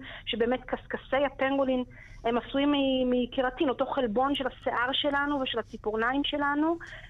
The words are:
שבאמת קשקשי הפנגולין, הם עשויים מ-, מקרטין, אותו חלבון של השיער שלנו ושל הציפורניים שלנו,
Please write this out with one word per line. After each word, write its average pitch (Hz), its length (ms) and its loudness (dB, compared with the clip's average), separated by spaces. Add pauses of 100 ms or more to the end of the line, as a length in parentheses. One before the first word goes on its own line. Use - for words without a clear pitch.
(260)
שבאמת 240 400 0
קשקשי - 600 -2
הפנגולין, 269 580 0 (400)
הם 240 140 2
עשויים 277 340 2
מ-, 262 380 2
מקרטין, 247 580 2
אותו 254 180 0
חלבון 262 480 2
של 269 120 -2
השיער 247 460 -2
שלנו 285 480 0
ושל 240 180 -2
הציפורניים 226 680 -2
שלנו, 294 520 2 (340)